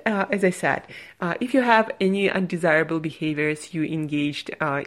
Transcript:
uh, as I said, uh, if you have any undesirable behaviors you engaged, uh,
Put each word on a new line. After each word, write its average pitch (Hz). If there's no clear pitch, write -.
uh, 202
as 196
I 180
said, 147
uh, 175
if 247
you 262
have 220
any 196
undesirable 165
behaviors 151
you 160
engaged, 147
uh, 143